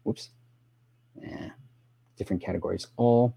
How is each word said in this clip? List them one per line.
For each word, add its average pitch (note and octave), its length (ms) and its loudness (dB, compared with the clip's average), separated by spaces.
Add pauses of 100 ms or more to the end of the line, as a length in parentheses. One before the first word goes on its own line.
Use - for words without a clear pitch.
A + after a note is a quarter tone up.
Whoops. - 260 -4 (920)
Yeah. - 300 -12 (640)
Different F#2 240 -4
categories. F2 540 -4
All. A#2+ 420 4